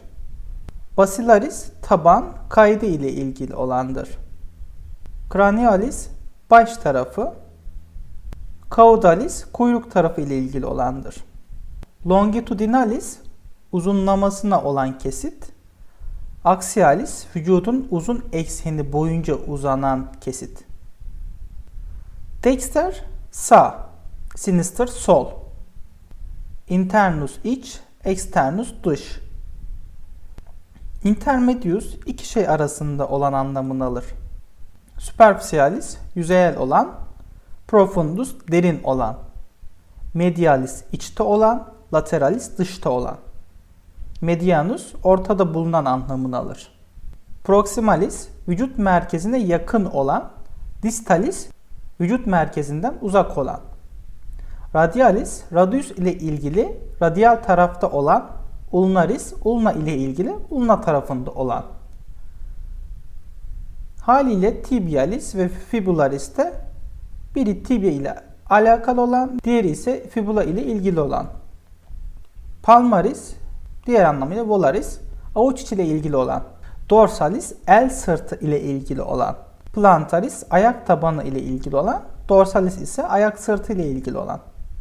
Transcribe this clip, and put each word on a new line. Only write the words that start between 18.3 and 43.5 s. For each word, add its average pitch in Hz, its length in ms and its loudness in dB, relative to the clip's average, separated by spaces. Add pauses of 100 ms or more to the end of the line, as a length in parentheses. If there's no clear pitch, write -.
ekseni 156 600 -4
boyunca 160 420 0
uzanan 135 840 -2
kesit. - 440 -10 (1800)
Dexter, 285 600 0 (260)
sağ. - 580 6 (480)
Sinister, 180 500 0
sol. 175 440 2 (1400)
Internus, 185 760 2
iç. 254 360 -6 (240)
Externus, 190 680 0 (100)
dış. - 360 -2 (1800)
Intermedius, 240 920 0 (100)
iki - 220 -10
şey 185 200 0
arasında 147 600 -2
olan 139 240 0
anlamını 135 520 -2
alır. 123 200 -4 (920)
Superficialis, 190 960 2 (180)
yüzeyel 175 420 2
olan. 160 380 2 (760)
Profundus, 190 640 2 (160)
derin 170 320 4
olan. 127 340 0 (960)
Medialis, 165 800 2
içte - 300 -4
olan. 220 460 4 (260)
Lateralis, 156 640 0
dışta 180 320 -2
olan. 123 260 -2 (1040)